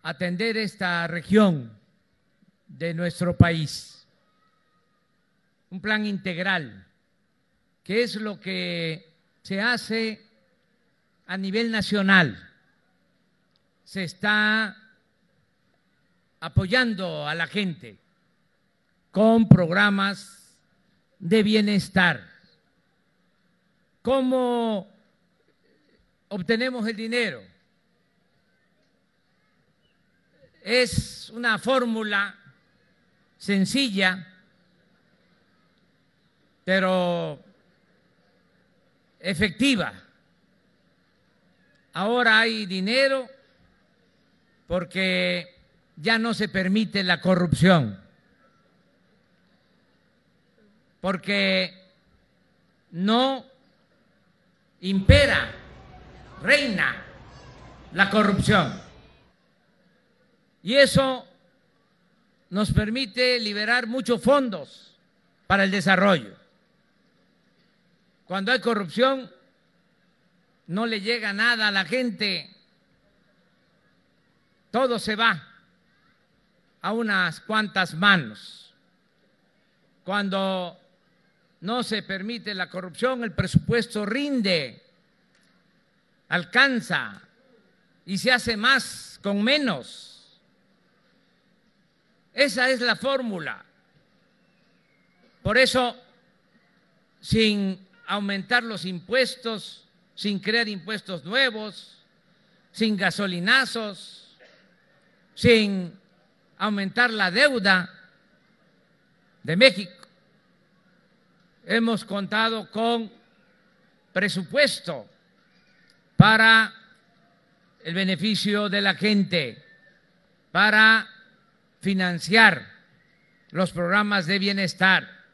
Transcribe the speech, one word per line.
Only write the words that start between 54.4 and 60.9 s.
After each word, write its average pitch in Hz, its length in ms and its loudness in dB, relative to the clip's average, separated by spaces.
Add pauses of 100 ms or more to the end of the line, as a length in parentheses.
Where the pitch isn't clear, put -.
impera, 196 680 4 (880)
reina 196 640 0 (880)
la 190 160 2
corrupción. 202 720 2 (1800)
Y 220 120 -2
eso 269 540 4 (1200)